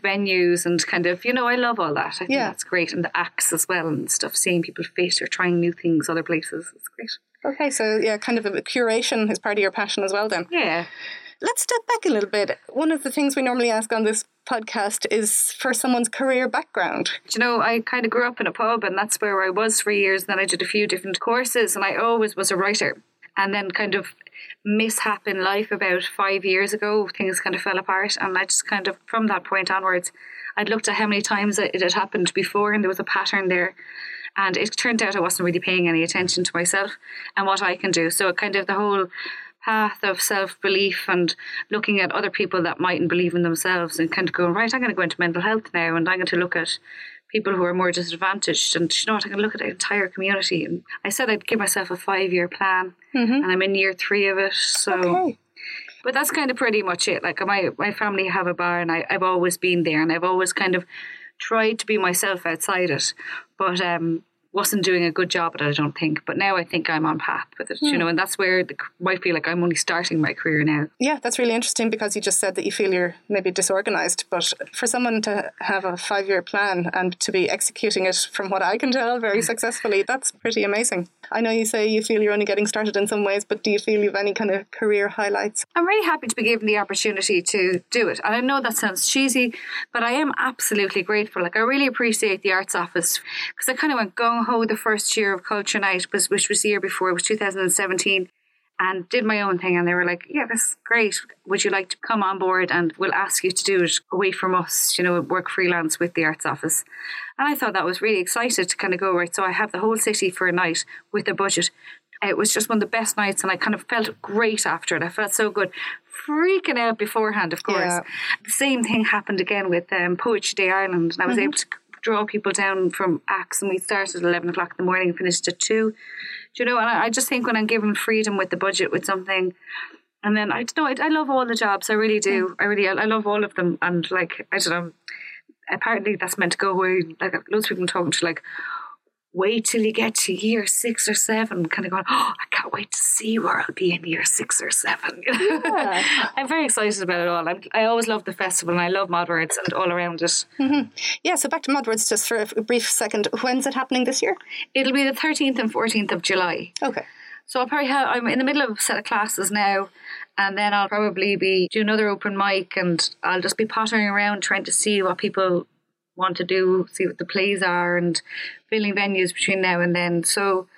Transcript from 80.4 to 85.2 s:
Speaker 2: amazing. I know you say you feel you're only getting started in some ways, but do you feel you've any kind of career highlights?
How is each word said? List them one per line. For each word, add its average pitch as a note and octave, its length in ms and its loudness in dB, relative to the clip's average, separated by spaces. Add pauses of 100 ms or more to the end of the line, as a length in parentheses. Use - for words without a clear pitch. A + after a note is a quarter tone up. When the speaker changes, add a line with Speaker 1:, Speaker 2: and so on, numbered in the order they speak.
Speaker 2:
amazing. G3+ 440 0 (220)
I A3 100 0
know A3+ 100 2
you A3+ 140 2
say A3 220 2
you A3 160 2
feel A3 200 2
you're G#3 120 4
only G#3 100 2
getting G3+ 220 2
started G#3+ 280 -2
in G3+ 120 2
some G#3 180 0
ways, G3+ 220 0
but G#3+ 160 -4
do A3 80 0
you G3+ 80 4
feel G#3 260 2
you've F#3+ 100 0
any G3+ 200 0
kind G#3+ 160 -2
of G3 200 -4
career G#3 380 0
highlights? G3+ 560 -2 (100)